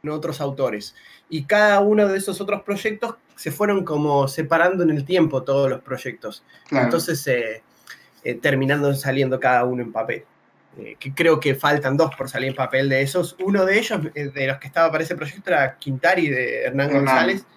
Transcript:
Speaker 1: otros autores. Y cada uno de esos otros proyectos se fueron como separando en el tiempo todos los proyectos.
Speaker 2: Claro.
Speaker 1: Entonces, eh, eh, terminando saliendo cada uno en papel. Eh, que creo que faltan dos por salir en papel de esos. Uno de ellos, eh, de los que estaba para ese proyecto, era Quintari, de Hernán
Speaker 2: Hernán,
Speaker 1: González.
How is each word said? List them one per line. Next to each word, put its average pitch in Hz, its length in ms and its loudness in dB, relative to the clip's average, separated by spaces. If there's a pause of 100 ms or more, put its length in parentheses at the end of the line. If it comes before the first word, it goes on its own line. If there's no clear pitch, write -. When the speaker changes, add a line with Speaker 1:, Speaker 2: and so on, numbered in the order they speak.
Speaker 1:
otros 151 320 -6
autores. 135 540 -4 (340)
Y 156 140 -6
cada 208 360 4
uno 208 280 4
de 190 100 0
esos 196 220 -6
otros 202 220 -4
proyectos 214 540 -6 (200)
se - 160 -8
fueron 202 320 0
como 147 440 2
separando 165 560 2
en 160 80 4
el 147 140 -2
tiempo 156 380 2
todos 139 260 2
los 131 120 -6
proyectos. 120 640 -10 (240)
Speaker 2:
Claro. 131 180 0
Speaker 1:
Entonces, 160 420 -2
eh, 113 360 -2 (600)
eh, 123 120 -4
terminando 139 580 2
saliendo 131 460 0
cada 127 260 2
uno 127 160 -2
en 110 100 -8
papel. 113 320 -6 (540)
Eh, 110 220 -16
que 135 160 -12
creo 165 240 4
que 135 160 0
faltan 143 420 0
dos 151 180 2
por 131 140 -8
salir 127 200 -4
en 131 60 -8
papel 135 340 0
de 135 120 2
esos. 139 420 -2
Uno 196 220 2
de 196 140 2
ellos, 220 200 -4 (140)
eh, 147 160 -8
de 135 180 -4
los 135 120 -2
que - 80 -16
estaba 165 240 2
para 160 120 0
ese 170 120 -4
proyecto, 151 340 -10
era 143 280 2
Quintari, 160 520 0
de 120 360 -2
Hernán 135 260 0
Speaker 2:
Hernán, 139 140 4
Speaker 1:
González. 131 400 2 (120)